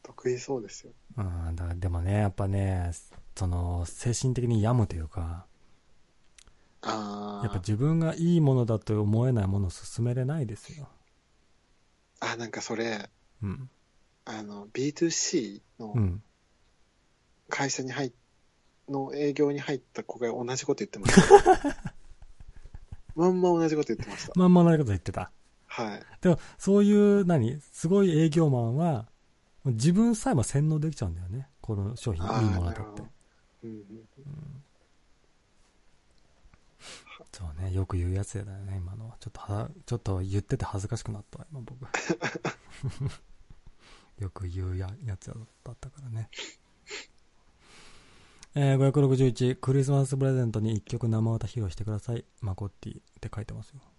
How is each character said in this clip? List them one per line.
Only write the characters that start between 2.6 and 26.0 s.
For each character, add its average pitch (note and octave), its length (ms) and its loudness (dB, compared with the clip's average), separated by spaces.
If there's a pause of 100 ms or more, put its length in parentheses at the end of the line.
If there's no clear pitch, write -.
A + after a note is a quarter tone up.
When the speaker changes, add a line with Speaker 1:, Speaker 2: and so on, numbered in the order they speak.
Speaker 2:
そ F#2 100 -2
の、 F2 400 -2
精 - 260 -4
神 B2+ 220 0
的 A#2+ 140 -2
に A2+ 120 2
病 A#2 220 4
む F#2+ 60 4
と F2 80 -8
い D#2+ 40 -6
う D#2 80 -8
か、 E2 380 -8 (1400)
Speaker 1:
あ G#2 600 -6
ー。 - 20 -4
Speaker 2:
や G#2 40 -2
っ - 40 -4
ぱ G2+ 80 -4
自 G#2+ 160 -2
分 D#3+ 240 2
が D#3+ 160 0
い E3+ 200 4
い E3 40 6
も C3+ 140 6
の B2 120 2
だ A2 140 2
と G#2+ 200 0
思 A2 280 2
え C3 40 2
な G#2+ 120 2
い - 20 0
も G2 140 0
の F#2+ 80 0
を - 20 -2
勧 - 340 -6
め A#2+ 100 0
れ B2+ 100 -2
な D3+ 160 -4
い A#2+ 60 -2
で G#2+ 100 -10
す - 200 -20
よ。 C#3+ 120 -16 (1300)
Speaker 1:
あ、 A#2 180 -6
な A#2 100 -8
ん A2 40 -12
か G#2 100 -10
そ A2+ 140 -6
れ、 A2 340 -4 (340)
Speaker 2:
う G2+ 40 -6
ん。 C3 240 -8 (540)
Speaker 1:
あ G#2+ 180 -10
の、 G#2 300 -14
ビ C#3 200 -2
ー - 20 -20
ツ E3+ 120 0
ー E3 40 2
シ A2 520 -2 (160)
ー - 40 -12
の G#3+ 100 -10
Speaker 2:
う A#2 80 0
ん。 G2 220 0 (1300)
Speaker 1:
会 C3+ 220 -2
社 - 120 -4
に C3 100 -6
入 C3+ 160 -4
っ-、 - 40 -10 (800)
の C3+ 240 -6
営 D3 180 0
業 C#3+ 200 2
に C#3+ 80 -4
入 C3+ 160 -4
っ - 20 -8
た - 240 -12
子 - 160 -10
が A#2+ 140 -2
同 B2 240 -4
じ - 100 -6
こ C#3+ 80 2
と - 100 -4
言 - 40 -10
っ - 20 -20
て G#2 80 -12
ま G2+ 80 -2
し - 80 6
た。 F#4 800 8
Speaker 2:
<laughs> - 1200 -18
Speaker 1:
ま E3+ 140 4
ん F#3 120 2
ま F3+ 100 4
同 E3 180 2
じ D3+ 80 2
こ D3 60 0
と A2+ 120 -2
言 - 20 -2
っ - 80 -8
て - 60 -12
ま - 80 -10
し - 80 -10
た。 - 80 -12
Speaker 2:
ま F3+ 120 6
ん F3+ 80 10
ま F3 100 10
同 E3+ 80 8
じ D#3 60 6
こ D3+ 60 2
と A2+ 40 0
言 F#2+ 100 0
っ - 20 -4
て F#2 120 -8
た。 F#2+ 180 -8 (360)
Speaker 1:
は G#2+ 300 -8
い。 - 60 -16 (180)